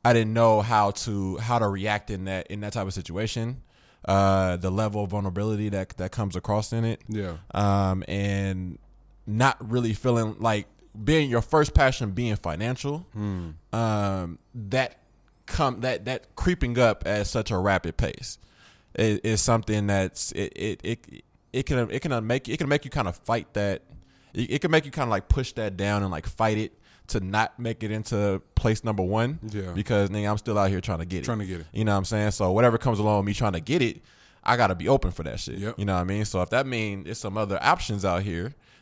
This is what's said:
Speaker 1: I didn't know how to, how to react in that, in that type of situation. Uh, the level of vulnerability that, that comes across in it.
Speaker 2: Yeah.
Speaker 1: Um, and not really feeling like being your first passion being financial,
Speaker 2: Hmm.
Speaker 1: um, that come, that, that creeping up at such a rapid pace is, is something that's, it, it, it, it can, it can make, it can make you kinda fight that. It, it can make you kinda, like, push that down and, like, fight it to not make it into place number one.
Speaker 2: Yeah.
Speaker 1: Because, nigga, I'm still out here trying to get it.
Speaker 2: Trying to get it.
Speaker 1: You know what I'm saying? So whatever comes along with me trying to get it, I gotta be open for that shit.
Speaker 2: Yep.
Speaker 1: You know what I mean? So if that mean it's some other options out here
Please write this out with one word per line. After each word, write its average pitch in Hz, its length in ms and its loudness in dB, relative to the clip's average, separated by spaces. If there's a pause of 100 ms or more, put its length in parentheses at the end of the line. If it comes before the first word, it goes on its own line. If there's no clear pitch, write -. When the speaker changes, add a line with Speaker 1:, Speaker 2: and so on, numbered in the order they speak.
Speaker 1:
I 123 80 6
didn't 110 220 4
know 113 260 6
how 107 320 4
to, 98 460 -4
how 117 200 0
to 110 100 2
react 101 420 -2
in 95 160 -6
that, 95 220 -4
in 101 120 -8
that 104 140 -8
type 101 120 -4
of 92 80 -6
situation. 113 680 -6 (440)
Uh, 95 500 4
the 90 140 -2
level 104 340 -2
of 90 60 -6
vulnerability 104 580 -2
that, 95 300 -4
that 90 120 -4
comes 101 260 -4
across 104 360 -2
in 117 140 0
it. - 220 -4
Speaker 2:
Yeah. 98 260 -4 (200)
Speaker 1:
Um, 98 540 2
and 98 720 -2 (480)
not 120 300 2 (140)
really 117 220 0
feeling 113 480 0
like 107 260 0 (380)
being 151 260 4
your 117 120 4
first 151 320 4
passion 131 380 4
being 110 240 0
financial, 123 760 -4
Speaker 2:
Hmm. 95 380 -4 (220)
Speaker 1:
um, 101 680 0 (160)
that 120 420 -2 (500)
come, 127 360 0
that, 113 240 -2
that - 280 -6
creeping 127 440 0
up 117 280 4
at 104 200 0
such - 240 -2
a 98 80 0
rapid 92 380 0
pace - 420 -2 (560)
is, 107 260 2
is 110 200 2
something 107 460 2
that's, 98 460 0
it, - 240 -4
it, 101 260 -4
it, - 400 -8 (300)
it 131 140 0
can, 123 240 2
it 131 100 -2
can 117 260 -2
make, 123 220 0
it 110 100 -4
can 139 100 -2
make 147 180 2
you - 40 -10
kinda 101 220 -2
fight - 420 -4
that. 101 280 0 (500)
It, - 180 -4
it 131 120 0
can 165 80 0
make 156 160 4
you 135 40 -14
kinda, 127 200 -2
like, 98 180 0
push - 260 -2
that 104 220 -4
down 101 260 0
and, 95 80 -2
like, 78 160 -8
fight 110 320 0
it 110 140 -4 (360)
to 110 100 -2
not 101 400 0
make 117 240 -6
it 104 80 -4
into 104 500 0 (140)
place - 300 2
number 104 180 0
one. 113 460 0
Speaker 2:
Yeah. 98 240 -6
Speaker 1:
Because, 101 380 2
nigga, 104 200 -2
I'm 107 80 0
still 107 180 -2
out 98 140 4
here 92 100 0
trying 82 200 -4
to 85 40 -6
get 87 180 -6
it. - 20 -8
Speaker 2:
Trying 110 160 -2
to 98 60 -6
get 90 160 -8
it. 78 100 -16
Speaker 1:
You 110 120 -2
know 107 60 2
what 101 80 4
I'm 95 60 0
saying? 104 280 0
So 92 200 0
whatever 117 260 6
comes 113 220 0
along 107 180 4
with 98 80 0
me 101 80 0
trying 104 200 0
to 85 60 -2
get 151 220 0
it, - 180 -2 (440)
I 120 120 4
gotta 98 200 4
be 82 120 -2
open 135 220 4
for - 140 -10
that 62 160 -6
shit. - 180 -8
Speaker 2:
Yep. 107 200 -6
Speaker 1:
You 104 60 -2
know 98 100 0
what 90 80 2
I - 20 -2
mean? 101 200 -2
So 95 180 -2
if - 80 -4
that 135 180 2
mean 107 380 -4
it's 104 120 -8
some 101 180 -6
other 98 240 -2
options 110 440 0
out 92 180 2
here 98 320 -4 (280)